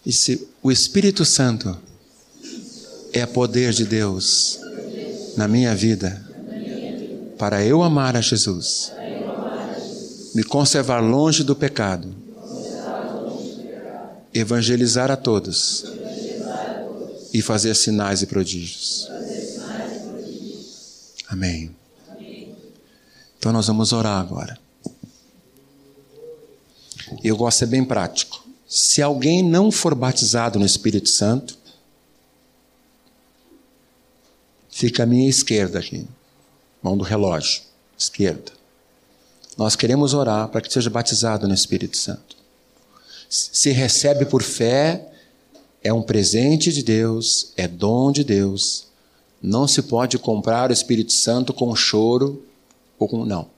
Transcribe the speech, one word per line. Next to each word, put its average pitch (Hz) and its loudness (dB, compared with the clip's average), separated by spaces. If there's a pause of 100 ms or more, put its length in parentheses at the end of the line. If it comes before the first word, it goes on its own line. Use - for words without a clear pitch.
E 123 -2
se - 0 (140)
o 135 4
Espírito 190 2
Santo 110 2 (1300)
é 120 2
poder 123 2
de 110 2
Deus 101 0 (760)
na 107 0
minha 117 4
vida, 98 0 (1120)
para 104 0
eu 151 6
amar 139 2
a 117 4
Jesus, - -2 (1400)
me 110 2
conservar 131 2
longe 147 4
do 135 2
pecado, 95 -2 (2250)
evangelizar 120 2
a 135 2
todos 98 0 (1500)
e 110 2
fazer 110 0
sinais 101 0
e 95 -2
prodígios. - -4 (2250)
Amém. 85 -4 (1600)
Então 113 -2
nós 113 2
vamos 110 2
orar 110 0
agora. - -8 (2750)
Eu 110 2
gosto 117 0
de - 2
ser 123 2
bem 131 2
prático. - -4 (240)
Se - 2
alguém 147 2
não 180 6
for 165 2
batizado 117 2
no 98 4
Espírito - 2
Santo, 117 0 (3000)
fica - 0
à - 4
minha 123 6
esquerda 101 2
aqui, - -10 (760)
mão 98 0
do 98 -2
relógio, 95 0 (340)
esquerda. - -2 (1040)
Nós 107 0
queremos 135 2
orar 110 2
para 113 -2
que - -10
seja 117 2
batizado 110 0
no 98 2
Espírito 92 -2
Santo. - -8 (920)
Se - 0
recebe 135 4
por 131 2
fé, 143 0 (760)
é 107 2
um 113 2
presente 117 4
de 143 -2
Deus, 113 0
é 90 -2
dom 110 2
de 143 0
Deus. 98 0 (540)
Não 117 2
se - 2
pode 120 0
comprar 117 0
o - 4
Espírito 113 0
Santo 123 2
com 117 -2
choro 123 2 (560)
ou 107 2
com, 113 -4
não. 90 -4 (120)